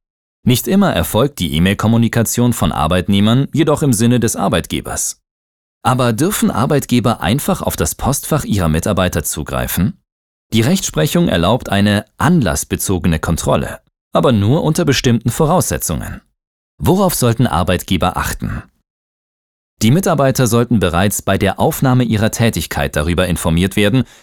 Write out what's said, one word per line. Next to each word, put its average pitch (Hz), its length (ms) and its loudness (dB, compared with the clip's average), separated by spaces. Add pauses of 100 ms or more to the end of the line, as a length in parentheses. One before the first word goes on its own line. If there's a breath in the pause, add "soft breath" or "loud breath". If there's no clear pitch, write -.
(440)
Nicht 123 240 0
immer 190 240 2
erfolgt 107 480 0
die 78 140 -4
E-Mail-Kommunikation 113 1000 2
von 92 180 -2
Arbeitnehmern 101 840 2
jedoch 151 300 2
im 135 100 2
Sinne 117 260 2
des - 160 0
Arbeitgebers. - 840 -4 (640)
Aber 123 280 2
dürfen 180 380 0
Arbeitgeber 123 720 0
einfach 135 400 -2
auf - 140 -4
das 87 180 -2
Postfach - 500 -2
ihrer 95 240 -2
Mitarbeiter 85 560 0
zugreifen? 69 760 -4 (520)
Die 113 80 2
Rechtsprechung 156 680 0
erlaubt 95 400 0
eine 101 360 0 (120)
anlassbezogene 90 1000 0
Kontrolle, 82 600 -2 (320)
aber 160 200 2
nur 110 320 2
unter 160 220 0
bestimmten 123 440 0
Voraussetzungen. 120 920 -2 (560)
Worauf 180 360 2
sollten 120 320 0
Arbeitgeber 90 720 0
achten? - 460 -6 (1160)
Die 110 100 2
Mitarbeiter 139 560 2
sollten 117 320 2
bereits 90 420 0
bei 98 160 0
der 95 220 0
Aufnahme 127 460 2
ihrer 110 260 0
Tätigkeit 78 640 -2
darüber 85 320 0
informiert 87 480 0
werden, 107 300 2 (180 loud breath)